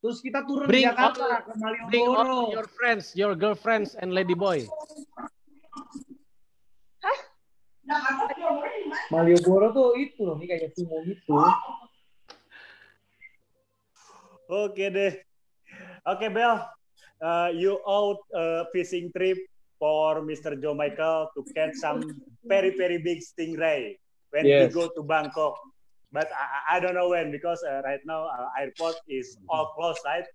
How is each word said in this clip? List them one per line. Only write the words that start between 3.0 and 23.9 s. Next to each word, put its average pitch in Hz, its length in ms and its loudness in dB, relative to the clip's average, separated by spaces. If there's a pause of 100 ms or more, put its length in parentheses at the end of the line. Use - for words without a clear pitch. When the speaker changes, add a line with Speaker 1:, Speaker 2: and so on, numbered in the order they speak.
Speaker 2:
your 202 160 2
girlfriends 208 640 0
and 180 160 -4
lady 180 240 0
boy. 180 240 0 (2500)
Speaker 3:
Hah? 523 180 0 (1900)
Speaker 1:
Malioboro 175 640 6
tuh 247 240 6
itu 277 240 -4
loh, 165 160 -2
ini 165 80 -10
kayak 165 320 -4
sumo 160 320 -6
gitu. - 240 -4 (3000)
Speaker 4:
Oke 196 480 -2
deh. 196 200 2 (920)
Oke, 196 240 -2
Bel. 220 320 2 (560)
Uh, 170 400 0
you 190 320 0
out, 202 400 2
uh, 165 400 -2
fishing 175 400 -4
trip 185 320 0 (400)
for 156 400 2
Mister 156 320 -6
Joe 143 240 -4
Michael 156 560 -2
to 143 80 -10 (160)
catch 156 240 -2
some 151 240 -4 (400)
very, 190 320 2
very 175 240 0
big 165 240 -4
stingray 160 720 -4 (320)